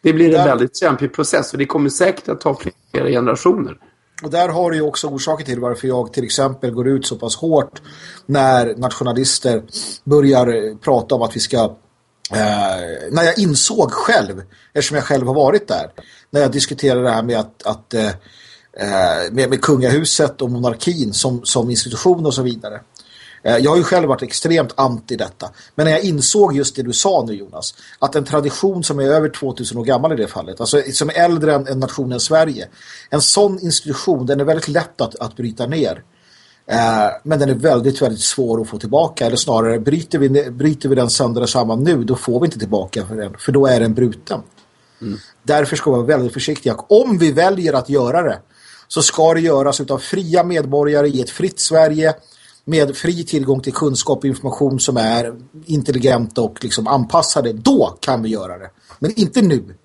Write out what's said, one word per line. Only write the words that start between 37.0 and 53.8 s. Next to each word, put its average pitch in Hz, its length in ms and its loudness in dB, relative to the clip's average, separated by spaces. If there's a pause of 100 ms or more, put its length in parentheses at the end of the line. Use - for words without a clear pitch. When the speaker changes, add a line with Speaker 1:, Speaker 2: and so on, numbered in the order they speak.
Speaker 2:
men 151 160 0
den 139 100 2
är 135 60 2
väldigt, 131 460 2
väldigt 113 200 -2
svår 113 400 -2
att 110 80 -6
få 107 80 -10
tillbaka. 139 480 0
Eller 117 120 0
snarare, 113 420 0
bryter 151 400 -2
vi 135 100 4
ne-, 139 220 0
bryter 135 380 -2
vi 135 60 4
den 120 140 2
sönder 120 320 0
och 117 80 -2
samman 117 340 0
nu, 151 200 2
då 127 120 0
får 123 240 -2
vi 135 60 2
inte 156 140 -4
tillbaka 98 460 -4
för 107 100 -10
den, 104 240 -8
för - 120 -4
då 139 160 6
är 123 120 4
den 113 140 2
bruten. 110 480 -2 (600)
Speaker 1:
Mm. 107 180 -8 (240)
Speaker 2:
Därför 147 320 0
ska 147 160 0
vi 131 60 4
vara 120 80 0
väldigt 127 280 0
försiktiga. 131 420 -4
Om 220 420 4
vi 160 140 4
väljer 175 420 2
att 131 160 -2
göra 135 320 2
det, 117 180 -2 (480)
så - 140 -2
ska 160 320 4
det 160 80 2
göras 143 400 2
utav 135 180 -4
fria 180 440 0
medborgare 147 640 2
i 131 140 0
ett 123 80 -4
fritt 185 300 -4
Sverige 156 540 4 (520)
med 143 320 2
fri 170 260 -2
tillgång 135 380 0
till - 120 -6
kunskap 135 460 0